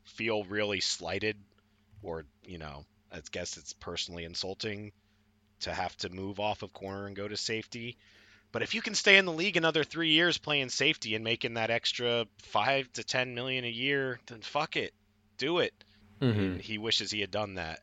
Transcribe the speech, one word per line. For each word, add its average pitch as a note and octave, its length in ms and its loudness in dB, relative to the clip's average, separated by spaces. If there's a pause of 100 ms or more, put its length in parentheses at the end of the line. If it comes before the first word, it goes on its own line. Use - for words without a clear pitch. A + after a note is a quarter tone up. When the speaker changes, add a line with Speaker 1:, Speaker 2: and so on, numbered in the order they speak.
Speaker 1:
feel A2 400 -2
really G#2 340 0
slighted, G2 580 -2 (680)
or, E2 200 -6 (200)
you F#2 120 -12
know, D2 280 -12 (260)
I F2+ 80 -12 (140)
guess F2+ 240 -6
it's E2 160 -14
personally E2+ 500 -8
insulting G2+ 720 -8 (680)
to E2+ 160 -6
have F2+ 220 -4
to G2+ 120 -6
move F#2+ 300 -8
off G#2 240 -2
of G2+ 100 -10
corner G2 360 -8
and G2 80 -12
go G2+ 100 -6
to G#2 100 -8
safety. A#2 600 -6 (560)
But A2+ 100 -2
if - 140 -2
you A3+ 60 -4
can G#3+ 120 -4
stay G3 220 10
in G3 80 8
the F3+ 80 0
league E3+ 240 0
another D#3+ 260 4
three E3 280 0
years D#3+ 280 6
playing C#3+ 300 0
safety B2 480 2
and A2 80 -4
making A#2 300 0
that A2+ 160 0
extra A#2 580 0 (100)
five B2+ 540 0
to A2+ 100 -8
ten B2+ 320 -2
million B2+ 300 -2
a A#2+ 40 -4
year, C3 580 0
then A2+ 140 -16
fuck D3 360 -2
it. A#2+ 180 -2 (420)
Do D#3+ 220 2
it. B2 160 2 (460)
Speaker 2:
Mm-hmm. A#2 180 4
Speaker 1:
And F#2 220 0
he G#2+ 180 -6
wishes G#2+ 320 0
he G#2+ 100 -2
had G2 120 -4
done G2+ 240 -2
that. D#2+ 260 -6